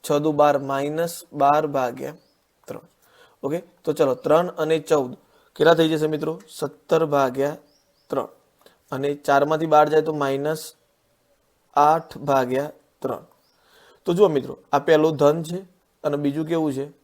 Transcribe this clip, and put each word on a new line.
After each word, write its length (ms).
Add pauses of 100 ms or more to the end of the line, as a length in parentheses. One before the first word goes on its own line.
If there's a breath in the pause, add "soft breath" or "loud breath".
છ 60 (140)
દુ 100
બાર, 260
માઇનસ 540 (200)
બાર 340
ભાગ્યા 500 (500)
ત્રણ. 180 (580 soft breath)
ઓકે, 160 (240)
તો 100
ચલો, 220
ત્રણ 320 (140)
અને 180
ચૌદ 320 (440 soft breath)
કેટલા 240
થઈ 140
જશે 140
મિત્રો? 260 (140)
સત્તર 580
ભાગ્યા 520 (520)
ત્રણ. 200 (600 soft breath)
અને 180 (180)
ચારમાંથી 480
બાર 140
જાય 120
તો 120
માઇનસ 480 (1120)
આઠ 420
ભાગ્યા 540 (300)
ત્રણ. 240 (800 soft breath)
તો 80
જુઓ 160
મિત્રો, 240 (200)
આ 60
પહેલું 380
ધન 260
છે 160 (440)
અને 140
બીજું 300
કેવું 260
છે? 120 (180)